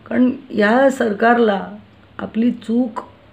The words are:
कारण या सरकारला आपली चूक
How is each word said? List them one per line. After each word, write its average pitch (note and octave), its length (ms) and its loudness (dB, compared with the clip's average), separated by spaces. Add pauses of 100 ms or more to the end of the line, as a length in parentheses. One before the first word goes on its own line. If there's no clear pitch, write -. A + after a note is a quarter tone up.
कारण B3 240 2 (200)
या A#3 400 2
सरकारला A3 840 0 (460)
आपली A3 320 -2
चूक A#3+ 500 -4 (320)